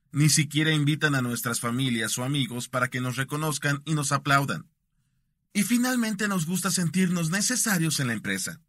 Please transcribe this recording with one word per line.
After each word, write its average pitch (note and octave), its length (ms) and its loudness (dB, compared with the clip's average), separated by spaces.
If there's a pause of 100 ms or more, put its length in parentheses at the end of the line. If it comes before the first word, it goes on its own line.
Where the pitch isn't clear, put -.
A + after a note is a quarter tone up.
(120)
Ni D3 160 4
siquiera D3+ 440 2
invitan D3 420 2
a C3 80 0
nuestras A#2+ 380 -2
familias A#2+ 580 -2
o B2 60 -2
amigos B2 440 -2
para B2+ 200 0
que B2+ 120 -4
nos B2 160 -4
reconozcan D3 720 -2
y D#3+ 80 0
nos C#3+ 180 0
aplaudan. C#3 560 0 (880)
Y G#3 80 2
finalmente A3+ 640 0
nos F#3 180 0
gusta F#3 240 -2
sentirnos F3 600 2
necesarios F#3+ 680 0
en B2+ 80 0
la A#2 40 0
empresa. F#2+ 560 -4